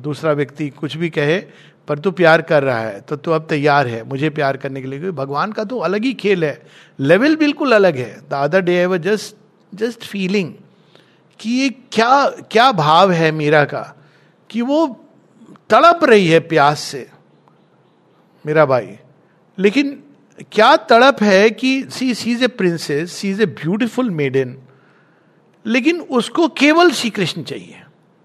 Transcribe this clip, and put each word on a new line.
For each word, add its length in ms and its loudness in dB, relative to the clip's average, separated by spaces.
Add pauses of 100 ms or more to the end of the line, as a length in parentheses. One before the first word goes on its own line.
दूसरा 300 -4
व्यक्ति 360 -4
कुछ 280 -10
भी 140 -4
कहे, 280 0 (500)
पर 100 -4
तू 120 -2
प्यार 320 4
कर 200 0
रहा 180 -2
है, 200 -8
तो 160 -10
तू 140 -8
अब 160 -2
तैयार 400 2
है 180 -8
मुझे 260 -4
प्यार 260 -4
करने 240 -10
के 60 -12
लिए।" 140 -12
क्योंकि 160 -8
भगवान 360 -6
का 120 -6
तो 140 -10
अलग 260 -4
ही 100 -2
खेल 300 -2
है, 180 -6 (380)
Level 360 4
बिल्कुल 360 0
अलग 240 4
है। 320 -12
The 200 -2
other 200 0
day 200 2
I 80 0
was 100 -4
just, 280 -4 (480)
just 200 -8
feeling 480 -4 (920)
कि 100 -8
ये 180 -2
क्या, 600 0
क्या 440 2
भाव 400 4
है 200 2
मीरा 320 2
का, 300 -10 (560)
कि 120 -6
वो 420 -2 (680)
तड़प 340 6
रही 240 4
है 120 6
प्यास 400 0
से, 280 -12 (1400)
मीरा 180 2
बाई। 320 -2 (640)
लेकिन 440 0 (500)
क्या 240 4
तड़प 460 4
है 280 4
कि 320 -4
she, 200 -10
she 360 -4
is 100 0
a 20 0 (100)
princess, 460 -2
she 320 -6
is 80 2
a 200 -10
beautiful 440 -2
maiden, 420 -4 (1120)
लेकिन 340 0
उसको 480 -2
केवल 420 4
श्री 200 -4
कृष्ण 320 -6
चाहिए। 340 -14 (480)